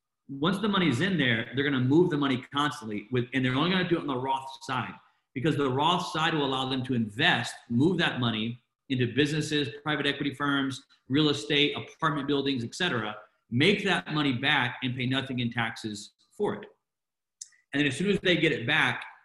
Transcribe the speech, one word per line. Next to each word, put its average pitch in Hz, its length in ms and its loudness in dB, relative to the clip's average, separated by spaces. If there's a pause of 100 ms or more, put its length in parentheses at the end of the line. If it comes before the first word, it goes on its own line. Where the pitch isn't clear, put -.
(280)
once 151 300 0
the 220 100 -2
money's 175 320 4
in 185 180 2
there, 120 380 0
they're 135 80 0
gonna 139 160 0
move 147 300 6
the 151 80 0
money 135 260 0 (100)
constantly 113 560 -2
with, 123 140 0 (100)
and 131 120 2
they're 127 100 0
only 160 160 2
gonna 185 160 0
do 170 80 2
it 151 60 0
on 139 60 -8
the 135 100 -2
Roth 131 320 -4 (140)
side 113 300 -4 (400)
because 139 220 0
the 143 140 2
Roth 160 380 2
side 165 260 0
will 151 100 2
allow 131 240 -2
them 131 160 -2
to 131 100 -2
invest, 117 600 2 (160)
move 143 300 4
that 151 200 0
money 113 420 -2 (280)
into 123 260 0
businesses, 147 540 0 (120)
private 147 240 -2
equity 143 280 -2
firms, 139 500 -2 (240)
real 151 220 4
estate, 143 480 2
apartment 151 500 -4
buildings, 139 380 0
et 120 100 -10
cetera, 117 400 -2 (340)
make 180 360 4
that 175 280 -2
money 147 200 2
back 127 500 0
and 127 100 -2
pay 127 120 -4
nothing 131 340 -2
in 120 100 -2
taxes 113 600 -6 (260)
for 202 180 -2
it. - 100 -12 (1080)
And 139 60 0
then 147 80 2
as 131 80 0
soon 185 140 0
as 190 140 2
they 180 120 4
get 156 160 2
it 117 160 -2
back, 143 380 0 (200)